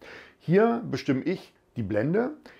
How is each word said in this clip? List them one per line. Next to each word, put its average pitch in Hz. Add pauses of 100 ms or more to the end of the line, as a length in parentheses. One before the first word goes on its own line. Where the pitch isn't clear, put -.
(400)
Hier 226
bestimme 131
ich 185 (260)
die 117
Blende. 151 (280)